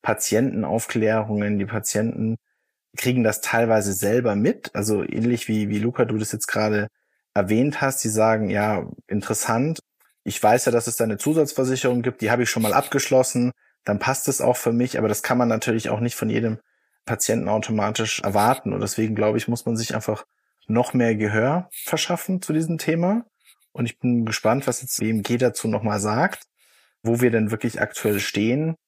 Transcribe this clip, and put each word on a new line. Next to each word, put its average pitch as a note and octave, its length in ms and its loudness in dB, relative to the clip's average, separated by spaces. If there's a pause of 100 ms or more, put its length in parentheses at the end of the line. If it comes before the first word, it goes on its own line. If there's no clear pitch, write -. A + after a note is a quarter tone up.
Patientenaufklärungen. G#2+ 1600 0
Die G2 80 -2
Patienten A2 720 -2 (600)
kriegen B2+ 280 0
das G#2+ 160 2
teilweise A2 520 2
selber G#2 440 0
mit, B2 380 0
also G#2 280 0
ähnlich A#2 460 -2
wie, G#2+ 200 0
wie G#2 120 -2
Luca, A#2+ 240 0
du G#2+ 120 -2
das G#2+ 140 -4
jetzt - 160 -6
gerade G#2+ 400 0 (480)
erwähnt A2 460 2
hast, C3+ 240 -2
die A2+ 40 -2
sagen, A2 420 2
ja, G#2 380 0 (200)
interessant, A#2 720 -2 (420)
ich - 180 -6
weiß A#2+ 260 4
ja, B2 60 2
dass A#2 140 0
es A#2 100 -4
da A#2 80 0
eine G#2+ 140 -2
Zusatzversicherung C3 840 0
gibt, A#2 180 -4
die A2 100 0
habe A#2+ 140 2
ich A2+ 60 0
schon A#2 120 0
mal G#2+ 100 2
abgeschlossen, B2+ 760 2 (340)
dann G#2 140 0
passt - 300 -2
es C3+ 120 -2
auch B2 160 2
für A#2 160 0
mich, A#2+ 240 0
aber G#2+ 120 2
das G#2 160 -2
kann B2 140 0
man A#2+ 100 4
natürlich A2+ 420 0
auch A2 80 0
nicht A#2+ 160 -2
von A2 160 -4
jedem A2+ 300 -2 (440)
Patienten A2+ 440 -2
automatisch G#2+ 720 0
erwarten G#2 520 2
und G2+ 80 -4
deswegen, G#2+ 360 -2
glaube G#2+ 220 2
ich, - 100 -4
muss A#2 180 -4
man A#2 100 -2
sich A2+ 200 -6
einfach G#2+ 280 -4 (440)
noch A#2 260 2
mehr A#2 220 2
Gehör A2 560 0
verschaffen - 680 -4
zu - 120 -6
diesem D#3+ 260 0
Thema F3+ 480 0 (460)
und A#2+ 140 -2
ich - 120 -8
bin A#2+ 260 2
gespannt, C3 440 0
was - 140 -4
jetzt - 180 -6
B A2+ 100 0
M A2 120 0
G A#2+ 140 0
dazu A#2+ 300 0
nochmal G#2 320 0
sagt, A2 460 0 (580)
wo A#2 180 2
wir B2 120 6
denn A2 180 2
wirklich A2+ 300 -4
aktuell G#2 400 0
stehen C#3 560 0 (120)